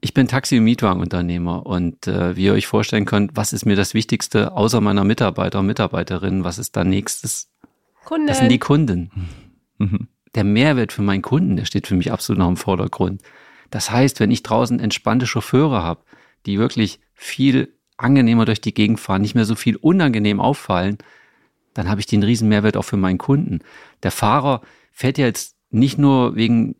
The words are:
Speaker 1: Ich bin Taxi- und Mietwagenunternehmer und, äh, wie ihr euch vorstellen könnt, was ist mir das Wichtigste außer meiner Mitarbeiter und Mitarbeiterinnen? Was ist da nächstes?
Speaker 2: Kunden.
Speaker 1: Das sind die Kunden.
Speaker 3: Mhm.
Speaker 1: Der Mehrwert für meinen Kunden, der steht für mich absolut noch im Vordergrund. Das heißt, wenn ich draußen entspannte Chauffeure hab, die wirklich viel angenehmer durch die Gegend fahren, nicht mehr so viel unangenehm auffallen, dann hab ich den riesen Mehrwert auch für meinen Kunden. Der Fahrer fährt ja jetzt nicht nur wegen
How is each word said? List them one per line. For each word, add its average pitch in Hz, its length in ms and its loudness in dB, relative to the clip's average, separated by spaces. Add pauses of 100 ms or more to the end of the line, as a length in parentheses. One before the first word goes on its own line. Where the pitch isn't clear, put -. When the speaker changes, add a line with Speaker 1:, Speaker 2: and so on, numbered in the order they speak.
Speaker 1:
Ich - 120 -6
bin 131 140 2
Taxi- 131 300 0
und 110 60 4
Mietwagenunternehmer 87 1000 -2
und, 90 400 -4
äh, 90 300 -2
wie 95 100 -2
ihr 98 80 4
euch 101 120 0
vorstellen 110 380 0
könnt, 101 320 0
was 104 160 -4
ist - 140 -4
mir 101 100 2
das 98 180 -2
Wichtigste 110 580 -2
außer 110 280 0
meiner 101 240 2
Mitarbeiter 98 560 0
und 95 60 0
Mitarbeiterinnen? 95 760 -4
Was 90 160 -6
ist - 180 -12
da 98 80 0
nächstes? - 680 -4 (540)
Speaker 2:
Kunden. 320 220 -4
Speaker 1:
Das 277 120 0
sind 262 100 4
die - 100 4
Kunden. 113 520 0 (680)
Speaker 3:
Mhm. 104 300 -2 (260)
Speaker 1:
Der 107 100 0
Mehrwert 117 480 2
für 113 100 -4
meinen 98 200 0
Kunden, 143 340 0
der 95 100 -2
steht - 200 -4
für 98 100 0
mich 90 160 0
absolut - 260 -4
noch 87 100 2
im 87 80 0
Vordergrund. 95 640 -2 (500)
Das - 200 -8
heißt, 131 300 2
wenn 107 100 2
ich 123 120 0
draußen 120 380 0
entspannte 113 460 0
Chauffeure 127 580 0
hab, 85 200 -6 (420)
die 98 120 -2
wirklich 113 420 -2 (120)
viel - 600 -2 (240)
angenehmer 117 480 4
durch 110 160 -2
die 107 120 -4
Gegend 107 260 2
fahren, 98 220 -2
nicht 104 120 -4
mehr 117 100 4
so 110 100 0
viel - 220 -2
unangenehm 117 640 2
auffallen, 101 560 -2 (760)
dann - 160 -4
hab 104 80 -2
ich 101 80 -6
den 104 160 2
riesen 110 260 2
Mehrwert 104 280 2
auch 101 80 -2
für - 120 -4
meinen 95 220 0
Kunden. 135 400 0 (440)
Der 92 80 -2
Fahrer 127 520 0 (300)
fährt 131 260 -2
ja 139 80 4
jetzt - 300 -4 (140)
nicht 131 280 2
nur 135 360 4
wegen 113 460 2